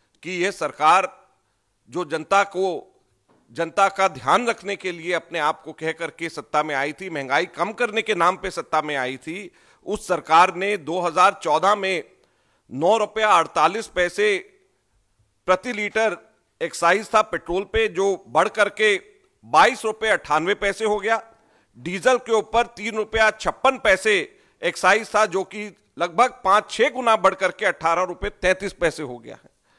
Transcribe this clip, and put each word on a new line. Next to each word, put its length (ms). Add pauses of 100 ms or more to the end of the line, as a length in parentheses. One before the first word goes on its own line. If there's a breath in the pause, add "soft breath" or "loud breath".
(240)
कि 80
यह 200
सरकार 760 (640)
जो 160
जनता 380
को 500 (580)
जनता 380
का 180
ध्यान 400
रखने 280
के 160
लिए 220
अपने 260
आप 220
को 120
कह 180
करके 380
सत्ता 340
में 120
आई 180
थी, 160
महंगाई 360
कम 260
करने 300
के 140
नाम 220
पे 140
सत्ता 300
में 140
आई 220
थी, 340 (340 soft breath)
उस 220
सरकार 480
ने 220
दो 220
हज़ार 440
चौदह 320
में 280 (680)
नौ 260
रुपया 320
अड़तालीस 580
पैसे 640 (920)
प्रति 280
लीटर 440 (440)
एक्साइज 540
था 60
पेट्रोल 420
पे, 240
जो 400
बढ़ 200
करके 540 (440)
बाईस 400
रुपये 240
अट्ठानवे 460
पैसे 300
हो 140
गया। 320 (460 soft breath)
डीजल 400
के 140
ऊपर 340
तीन 300
रुपया 360
छप्पन 460
पैसे 640 (240 soft breath)
एक्साइज 520
था, 100
जो 180
कि 340 (220)
लगभग 440
पाँच 260
छह 200
गुना 260
बढ़ 180
करके 320
अठारह 380
रुपये 260
तैंतीस 440
पैसे 300
हो 140
गया 180
है। 140 (300 soft breath)